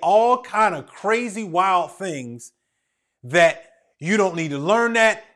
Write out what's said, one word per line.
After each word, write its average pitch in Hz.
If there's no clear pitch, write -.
all 233
kind 208
of 139
crazy, 220
wild 180
things 131
that 160
you 180
don't 190
need 160
to 143
learn 226
that. 220